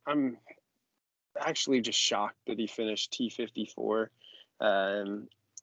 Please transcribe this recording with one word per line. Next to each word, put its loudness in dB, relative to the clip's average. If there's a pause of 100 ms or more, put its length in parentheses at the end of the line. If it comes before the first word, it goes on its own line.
I'm 0 (1000)
actually 2
just 0
shocked 0 (100)
that -2
he 0
finished -2
T 0
fifty-four. -2 (500)
Um, 2 (340)